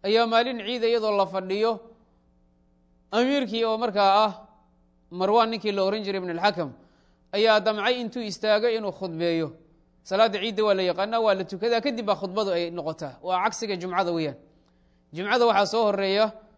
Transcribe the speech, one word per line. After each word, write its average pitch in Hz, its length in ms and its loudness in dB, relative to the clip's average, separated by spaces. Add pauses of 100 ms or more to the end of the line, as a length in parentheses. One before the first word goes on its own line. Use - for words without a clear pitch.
ayaa 226 220 4
maalin 233 340 2
ciid 226 240 -4
iyadoo 220 320 2
la 196 100 4
fadhiyo, 190 540 -2 (1300)
amiirkii 233 520 0
oo 220 140 -2
markaa 208 480 4
ah 202 60 -2 (800)
Marwaan 208 380 2
ninkii 214 220 -4
la 196 120 0
oran 208 180 -2
jiray 196 180 -4
Ibn 180 100 -6
al-Hakam 170 420 0 (600)
ayaa 214 280 4
damcay 214 400 0
intuu 240 220 -8
istaago 214 460 0
inuu 220 240 -2
khudbeeyo. 165 600 -2 (520)
Salaada 202 360 2
ciidda 214 240 -2
waa 208 100 4
la 190 80 0
yaqaanaa, 196 380 0
waa 214 140 4
la 180 100 -4
tukadaa, 220 360 -2
kadib 233 260 -4
baa 202 100 0
khudbadu 196 340 -4
ay 170 200 -2
noqotaa. 156 520 -8
Waa 180 220 -2
cagsiga 202 320 -4
Jumcada 180 360 -2
weeyaan. 160 240 -4 (760)
Jumcada 208 340 2
waxaa 202 200 4
soo 220 180 0
horreeya 202 480 2 (260)